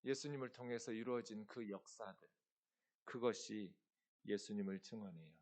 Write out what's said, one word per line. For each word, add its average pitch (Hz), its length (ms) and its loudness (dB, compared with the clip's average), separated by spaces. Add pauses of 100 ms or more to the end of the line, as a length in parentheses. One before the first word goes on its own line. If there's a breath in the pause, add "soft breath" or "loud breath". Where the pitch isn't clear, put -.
예수님을 135 480 0
통해서 120 400 -2
이루어진 113 540 0
그 113 220 -4
역사들, 98 600 -6 (760)
그것이 107 720 2 (520)
예수님을 101 540 2
증언해요. 87 600 -8